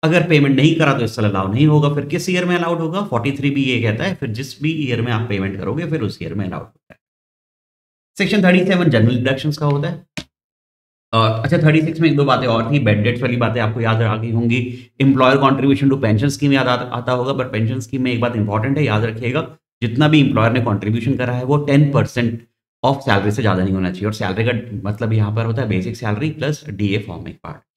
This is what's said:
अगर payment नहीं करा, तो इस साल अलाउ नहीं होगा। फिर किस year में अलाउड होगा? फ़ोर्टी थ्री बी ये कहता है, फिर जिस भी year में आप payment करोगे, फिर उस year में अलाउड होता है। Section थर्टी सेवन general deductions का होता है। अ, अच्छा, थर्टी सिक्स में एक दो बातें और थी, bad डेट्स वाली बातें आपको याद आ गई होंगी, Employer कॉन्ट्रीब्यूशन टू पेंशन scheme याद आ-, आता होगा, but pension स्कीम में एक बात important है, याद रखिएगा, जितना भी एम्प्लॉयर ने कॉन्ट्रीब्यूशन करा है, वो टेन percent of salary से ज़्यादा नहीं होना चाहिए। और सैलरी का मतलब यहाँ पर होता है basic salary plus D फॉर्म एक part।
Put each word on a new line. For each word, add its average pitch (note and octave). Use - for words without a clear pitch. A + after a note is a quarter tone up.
अगर D#3+
payment C#3+
नहीं D3+
करा, D3+
तो A#2+
इस G#2+
साल A2+
अलाउ G2
नहीं C#3+
होगा। D3+
फिर C#3+
किस F3
year F3+
में F3+
अलाउड E3+
होगा? E3
फ़ोर्टी C3+
थ्री C3+
बी C3+
ये B2+
कहता A2+
है, F#3
फिर C3
जिस B2
भी D3+
year C3
में A#2+
आप A2
payment F#2+
करोगे, G#2+
फिर D3+
उस G2
year D#2+
में G2
अलाउड E2+
होता -
है। -
Section G3+
थर्टी F3+
सेवन F3+
general A#2
deductions C3+
का D3+
होता C#3+
है। E3+
अ, A2
अच्छा, E3+
थर्टी D#3
सिक्स D#3
में E3
एक C#3+
दो C#3+
बातें B2+
और A2+
थी, D3
bad G#2
डेट्स A#2+
वाली B2
बातें A#2
आपको A2+
याद A2+
आ A2
गई A2+
होंगी, A#2+
Employer C3+
कॉन्ट्रीब्यूशन C#3
टू C3
पेंशन A2
scheme C#3
याद C3+
आ-, A#2+
आता A#2+
होगा, B2+
but C3
pension A2+
स्कीम B2+
में B2+
एक A2+
बात A#2
important A2
है, D3+
याद G#2+
रखिएगा, A#2+
जितना A#2+
भी D3+
एम्प्लॉयर A#2
ने B2
कॉन्ट्रीब्यूशन A2
करा B2
है, B2
वो C#3
टेन C#3+
percent A2+
of C3+
salary G#2
से G#2+
ज़्यादा F#2
नहीं F#2+
होना F#2
चाहिए। G2+
और G#2+
सैलरी G2
का A2
मतलब A2
यहाँ G#2+
पर A2+
होता A2+
है B2
basic G2
salary A#2
plus D3+
D G2+
फॉर्म E2+
एक -
part। -